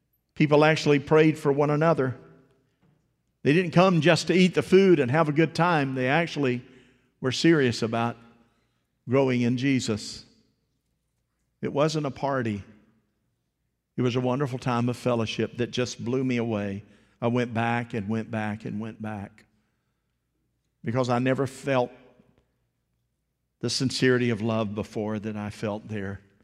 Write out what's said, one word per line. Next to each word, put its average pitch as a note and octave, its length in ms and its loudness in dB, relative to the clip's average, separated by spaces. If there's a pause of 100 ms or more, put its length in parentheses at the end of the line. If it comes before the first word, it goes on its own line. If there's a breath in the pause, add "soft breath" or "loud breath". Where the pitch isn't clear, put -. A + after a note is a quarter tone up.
(340)
"people D3+ 300 6
actually D3+ 340 4
prayed D#3 400 4
for C#3+ 140 0
one D3 180 0
another. D3 460 0 (1300)
They C3+ 80 4
didn't F3 180 2
come F3 300 6
just D#3 260 2
to E3 80 0
eat F#3 200 4
the D3 80 2
food F#3 360 6
and B2+ 100 0
have D3+ 200 2
a D3+ 40 -2
good D#3+ 220 2
time. D#3 400 0
They B2+ 140 -2
actually C#3+ 540 -2 (580 soft breath)
were C3 120 -2
serious D3 480 2
about A#2 360 -2 (920)
growing B2+ 340 2
in A#2+ 140 0
Jesus." B2 680 -2 (1400)
It B2+ 100 -6
wasn't D3+ 340 0
a C3+ 40 -4
party. B2 540 -4 (1300)
It B2+ 60 -2
was B2 140 0
a B2+ 40 0
wonderful B2+ 380 -4
time A#2+ 300 -2
of B2 80 -4
fellowship A2+ 640 -4
that A#2+ 140 -4
just A#2+ 300 -6
blew C3 220 -2
me B2 140 -2
away. G2+ 460 -6 (360 soft breath)
I A#2+ 60 -4
went A#2+ 260 -2
back A#2 400 -2
and G#2 160 -6
went A2+ 220 -4
back G#2+ 340 -6
and G#2+ 160 -8
went A2 220 -12
back G#2+ 420 -12 (1400)
because A#2+ 280 -2
I B2 80 2
never C3 280 0
felt B2+ 440 -2 (1700)
the B2 100 -4
sincerity B2 640 0
of G#2+ 100 -4
love A2 340 -4
before G#2+ 440 -8
that G#2 180 -10
I G#2 140 -10
felt G#2+ 380 -8
there. G2+ 340 -10 (220)